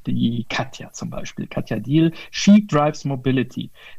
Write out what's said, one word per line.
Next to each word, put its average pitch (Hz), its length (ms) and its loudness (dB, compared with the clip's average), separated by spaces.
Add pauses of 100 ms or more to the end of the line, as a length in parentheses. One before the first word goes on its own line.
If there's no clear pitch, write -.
die 120 420 0
Katja - 440 -8
zum - 180 -10
Beispiel, - 380 -8
Katja 107 320 -6
Diehl, 156 320 2 (180)
She 208 380 6
Drives 151 360 0
Mobility. 131 680 -2 (260)